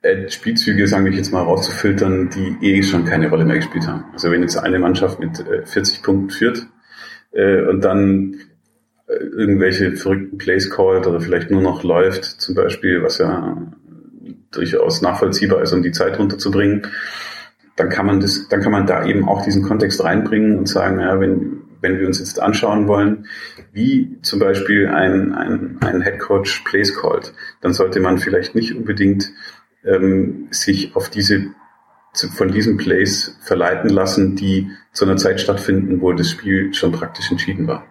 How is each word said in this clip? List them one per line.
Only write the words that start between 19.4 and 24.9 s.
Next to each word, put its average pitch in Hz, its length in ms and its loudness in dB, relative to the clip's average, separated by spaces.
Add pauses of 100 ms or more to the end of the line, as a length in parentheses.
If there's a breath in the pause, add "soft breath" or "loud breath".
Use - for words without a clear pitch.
diesen 101 200 2
Kontext 107 400 0
reinbringen 104 540 2
und 90 120 -2
sagen, 95 300 0
ja, 92 200 0
wenn, 95 420 0 (200)
wenn 92 180 0
wir 95 80 0
uns 92 120 -2
jetzt - 220 -6
anschauen 104 460 0
wollen, 101 400 2 (460 loud breath)
wie 123 480 0
zum - 180 -4
Beispiel 98 480 2
ein, 95 460 2